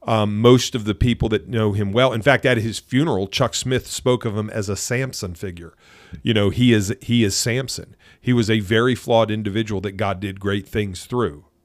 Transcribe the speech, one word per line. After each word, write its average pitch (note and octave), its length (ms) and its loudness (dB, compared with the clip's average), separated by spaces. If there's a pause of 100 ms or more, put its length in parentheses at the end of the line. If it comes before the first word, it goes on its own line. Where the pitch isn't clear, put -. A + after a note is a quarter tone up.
Um, G#2 360 0
most A#2+ 340 6
of A2 120 -6
the G#2 100 0
people A#2+ 340 0
that G#2+ 180 -2
know G#2+ 260 0
him G2+ 180 -2
well, B2 220 2
in A2 80 -4
fact, C3 240 2
at B2+ 120 2
his G#2+ 220 -4
funeral, B2 480 0
Chuck - 260 -2
Smith B2+ 320 -4
spoke - 400 -2
of G#2 100 -4
him G#2+ 140 -4
as G2+ 180 -6
a G2+ 80 -4
Samson A#2+ 600 -6
figure. F2 400 -12 (480)
You A2+ 100 2
know, G2+ 160 4
he A#2+ 240 4
is, G#2 280 2
he A#2+ 220 2
is G2 120 0
Samson. - 600 -6 (240)
He B2 140 0
was A2+ 160 2
a A2 120 2
very A2+ 340 2
flawed A2+ 340 2
individual G#2+ 520 -4
that G2+ 100 -6
God G2 300 -4
did G2 180 -8
great G2 280 -2
things G2+ 380 -6
through, G2+ 400 -4 (180)